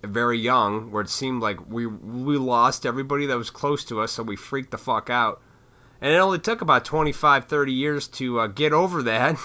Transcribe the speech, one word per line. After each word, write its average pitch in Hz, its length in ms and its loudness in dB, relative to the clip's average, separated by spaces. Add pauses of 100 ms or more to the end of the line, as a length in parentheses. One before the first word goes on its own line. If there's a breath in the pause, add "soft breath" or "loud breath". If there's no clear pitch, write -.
Very 117 360 0
young, 113 520 2
where 104 120 -2
it 98 60 -6
seemed 127 340 -4
like 98 260 -4
we, 117 180 -6
we 120 500 -4
lost 127 500 2
everybody 135 400 -2
that 127 120 -2
was 113 120 -6
close 143 340 -2
to 110 160 -4
us, 113 120 -2
so 117 100 -6
we 107 140 -6
freaked 135 340 -8
the 113 80 -8
fuck 113 320 -2
out. 120 300 0 (600 soft breath)
And 143 120 2
it 165 60 6
only 190 200 4
took 220 240 -2
about 143 220 4
twenty-five, 147 600 2
thirty 143 280 0
years 143 360 -2
to, 123 320 -2
uh, 113 80 2
get 143 240 0
over 170 300 2
that. 123 420 2